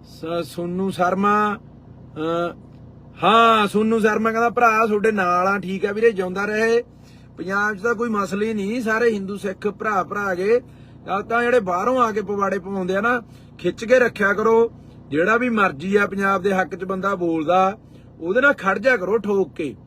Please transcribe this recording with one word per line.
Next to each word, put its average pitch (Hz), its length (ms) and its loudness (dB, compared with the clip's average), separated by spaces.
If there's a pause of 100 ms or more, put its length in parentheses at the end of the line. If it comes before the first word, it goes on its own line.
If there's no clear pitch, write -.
ਸ-, 165 400 -8
ਸੋਨੂ 175 460 -4
ਸ਼ਰਮਾ, 202 680 0
ਅਹ, - 960 -8 (680)
ਹਾਂ, 220 440 4
ਸੋਨੂ 220 320 0
ਸ਼ਰਮਾ 214 320 2
ਕਹਿੰਦਾ, 233 180 0
"ਭਰਾ 226 380 4
ਤੁਹਾਡੇ 214 240 2
ਨਾਲ 180 360 0
ਆ।" 196 120 0
ਠੀਕ 185 260 -6
ਆ 202 60 -2
ਵੀਰੇ, 226 200 4
ਜਿਉਂਦਾ 190 340 -4
ਰਹੇ। 226 380 0 (540)
ਪੰਜਾਬ 202 380 -2
'ਚ 180 60 -16
ਤਾਂ 233 140 0
ਕੋਈ 233 140 -4
ਮਸਲਾ 202 360 -2
ਹੀ 226 80 -4
ਨਹੀਂ, 214 280 -4
ਸਾਰੇ 226 300 0
ਹਿੰਦੂ 202 260 -6
ਸਿੱਖ 190 300 -6
ਭਰਾ, 202 360 -2
ਭਰਾ 196 320 -4
ਗਏ। 208 240 2 (480)
ਗੱਲ 190 140 -2
ਤਾਂ 226 220 -2
ਜਿਹੜੇ 240 160 4
ਬਾਹਰੋਂ 202 400 0
ਆ 226 120 2
ਕੇ 208 100 -2
ਪਵਾੜੇ 196 380 -2
ਪਵਾਉਂਦੇ 185 360 -4
ਆ 196 60 0
ਨਾ, 233 200 0 (360)
ਖਿੱਚ 175 280 -4
ਕੇ 247 140 6
ਰੱਖਿਆ 208 340 0
ਕਰੋ। 226 380 2 (380)
ਜਿਹੜਾ 185 280 2
ਵੀ 247 120 0
ਮਰਜ਼ੀ 190 460 0
ਆ 202 120 4
ਪੰਜਾਬ 196 340 0
ਦੇ 190 120 0
ਹੱਕ 185 220 -2
'ਚ 180 100 -8
ਬੰਦਾ 190 300 -4
ਬੋਲਦਾ, 175 600 0 (420)
ਉਹਦੇ 190 220 0
ਨਾਲ 285 120 4
ਖੜ 196 260 -2
ਜਾ 247 180 2
ਕਰੋ 185 200 -2
ਠੋਕ 196 360 -2
ਕੇ। 139 220 -8 (120)